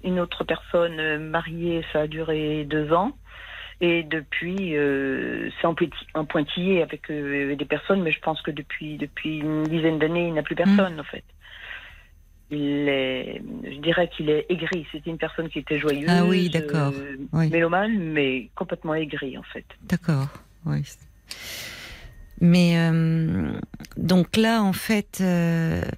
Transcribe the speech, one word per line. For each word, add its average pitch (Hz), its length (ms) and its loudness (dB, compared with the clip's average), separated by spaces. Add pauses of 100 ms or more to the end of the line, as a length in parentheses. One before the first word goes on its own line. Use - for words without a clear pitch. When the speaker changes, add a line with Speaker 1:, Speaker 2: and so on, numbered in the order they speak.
Speaker 1:
une 185 160 2
autre 175 240 -4
personne, 170 560 0
euh, 156 180 0
mariée, 165 720 -2
ça 156 100 2
a 151 60 0
duré 156 560 -2
deux 151 300 0
ans. 196 180 2 (720)
Et 170 200 2
depuis, 160 720 -4
euh, 131 720 0 (100)
c'est - 80 0
en 165 60 2
petit, 165 180 0 (220)
en 156 120 -2
pointillé 175 580 0
avec, 147 260 -10
euh, 143 460 -2
des 143 100 -4
personnes, 185 380 0
mais 160 80 0
je - 80 -2
pense 160 240 -2
que 165 80 -6
depuis, 151 460 -8
depuis 151 420 -6
une 156 240 0
dizaine 160 340 2
d'années, 170 300 2
il 165 80 -4
n'a 151 80 0
plus 160 120 -4
personne, 190 400 4
Speaker 2:
Mm. 151 40 -10
Speaker 1:
en 143 40 -6
fait. - 200 -12 (1300)
Il 147 80 -4 (300)
est, 131 520 -2 (220)
je 135 160 -10
dirais 170 360 2
qu'il 151 140 -2
est 151 200 4
aigri. 165 420 -2
C'était 156 180 -8
une 165 80 -4
personne 160 320 -4
qui 156 100 -6
était 147 200 -2
joyeuse, 143 300 0
Speaker 2:
Ah 175 160 6
oui, 180 240 4
d'accord. 151 460 0
Speaker 1:
euh, 139 200 -10 (180)
Speaker 2:
Oui. 160 160 4
Speaker 1:
mélomane, 175 480 4
mais 143 580 0
complètement 170 380 -4
aigri, 147 440 -4
en - 60 -12
fait. - 220 -14 (180)
Speaker 2:
D'accord, 147 440 0 (380)
oui. 147 180 0 (1600)
Mais, 175 380 6
euh, 165 760 2 (440)
donc 175 380 4
là, 220 280 4
en 190 100 4
fait, - 480 -2
euh, 165 600 2 (160)